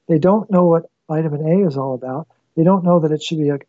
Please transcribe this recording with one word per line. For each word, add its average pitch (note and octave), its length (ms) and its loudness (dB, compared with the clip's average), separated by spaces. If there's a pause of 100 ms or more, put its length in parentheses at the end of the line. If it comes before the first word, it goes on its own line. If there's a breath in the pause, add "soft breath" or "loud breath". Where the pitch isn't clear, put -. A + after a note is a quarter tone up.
They E3 100 2
don't F#3+ 320 0
know F3+ 140 2
what E3 260 2 (180)
vitamin D#3 380 -4
A F#3 200 2
is C#3 100 -2
all C3+ 180 -4
about. C3 320 -10 (300)
They E3 80 2
don't F#3 200 2
know F3 160 4
that D#3 120 0
it D3+ 100 -4
should D#3+ 160 -6
be D3 120 0
an C#3+ 180 -4